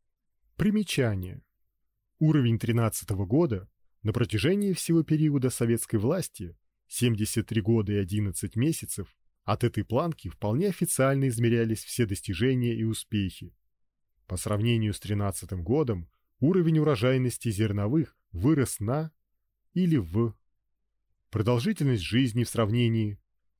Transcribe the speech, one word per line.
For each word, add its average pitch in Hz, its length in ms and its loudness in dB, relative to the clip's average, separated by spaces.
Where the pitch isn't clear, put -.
Примечание. 131 840 -2
Уровень 143 400 4
тринадцатого 107 680 -2
года 117 420 0
на 107 100 -2
протяжении 180 600 0
всего 165 300 2
периода 147 480 2
советской 117 460 0
власти, 107 600 -2
семьдесят 110 600 0
три 113 140 -2
года 104 320 2
и 101 40 0
одиннадцать 101 600 -4
месяцев, 127 580 -4
от 107 200 -2
этой 107 200 0
планки 151 440 -4
вполне 117 400 -2
официально 135 600 0
измерялись 113 560 0
все - 220 -2
достижения 120 680 -2
и 113 100 -2
успехи. 107 720 -4
По 90 100 -8
сравнению 107 580 0
с - 60 -14
тринадцатым 101 640 -4
годом 113 480 -2
уровень 160 380 4
урожайности 127 720 2
зерновых 104 640 0
вырос 127 480 0
на 143 320 -4
или 170 240 2
в. 104 380 0
Продолжительность 123 760 0
жизни 117 400 0
в - 40 -10
сравнении 113 720 0